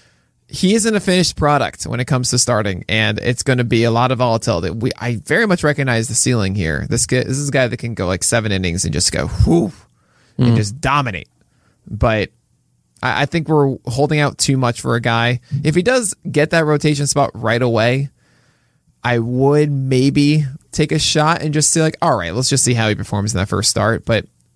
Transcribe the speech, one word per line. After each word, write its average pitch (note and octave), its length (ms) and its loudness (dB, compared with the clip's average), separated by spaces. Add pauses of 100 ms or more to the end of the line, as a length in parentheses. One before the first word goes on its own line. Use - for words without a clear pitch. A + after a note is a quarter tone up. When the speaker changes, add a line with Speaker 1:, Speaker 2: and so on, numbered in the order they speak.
(480)
Speaker 1:
he F#3+ 260 2
isn't A3+ 200 2
a G3+ 60 0
finished F3+ 360 0
product C#3+ 500 0
when A#2 140 -4
it B2+ 60 -4
comes B2+ 240 0
to B2 80 0
starting, G#2 500 -2
and G#2+ 300 0
it's - 240 -2
gonna B2+ 220 0
be A#2 200 2
a A#2 60 2
lot A#2+ 220 2
of B2 60 -2
volatility. A2+ 520 0
We, A2 280 -4
I A#2+ 180 -4 (100)
very G#3 200 2
much F3+ 160 0
recognize C3 460 0
the A2+ 60 -6
ceiling G#2+ 400 0
here. E2 340 -2
This A#2+ 160 -2
guy, B2+ 200 0
this C3 120 -4
is C#3+ 140 -6
a - 20 -4
guy C3 160 2
that A2 80 -6
can A#2+ 160 -8
go, G2+ 140 -6
like, F2+ 180 -2
seven A2 260 0
innings F#2 360 -2
and - 80 -2
just - 180 0
go, - 160 -2 (180)
whoo, E3+ 260 2 (640)
and B2 160 4
Speaker 2:
Mm. - 20 4
Speaker 1:
just G#2+ 240 -2
dominate. C3 480 -2 (580)
But A2 440 0 (720)
I, B2 200 0
I D3 40 0
think E3 200 -4
we're C#3+ 300 2 (100)
holding C#3 320 0
out D3 200 0
too C3+ 180 0
much B2 240 -2
for B2 140 -2
a A#2 80 0
guy. A#2+ 380 0 (220)
If D3 120 0
he F3 80 2
does B3 320 0 (180)
get D3 180 2
that E3 140 2
rotation D3+ 420 0
spot C#3 280 0
right A#2 260 0
away, B2 480 2 (920)
I A#2+ 160 0
would C3+ 520 2
maybe C#3 760 2 (260)
take D#3 200 -2
a E3+ 60 2
shot D#3 440 0
and D3+ 100 -2
just D3+ 180 0
say, E3 120 2
like, D#3+ 180 -2
"All D#3+ 160 2
right, E2+ 180 -4
let's B2+ 140 -2
just C3+ 160 2
see B2+ 80 2
how A2+ 160 0
he G#2+ 60 2
performs G2+ 400 -4
in - 40 -2
that F#2 120 -2
first G2 180 -2
start." G#2+ 380 0
But A2 180 0 (320)